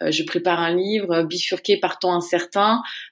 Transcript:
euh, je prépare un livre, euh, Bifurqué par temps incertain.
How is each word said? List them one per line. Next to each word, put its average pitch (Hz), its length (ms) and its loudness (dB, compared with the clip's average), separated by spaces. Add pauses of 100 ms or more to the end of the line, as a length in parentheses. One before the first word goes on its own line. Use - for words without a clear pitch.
euh, - 100 0
je 160 120 0
prépare 175 380 0
un 170 140 0
livre, 196 380 0
euh, 165 120 2
Bifurqué 180 520 0
par 180 220 -2
temps 180 160 0
incertain. 202 640 2 (320)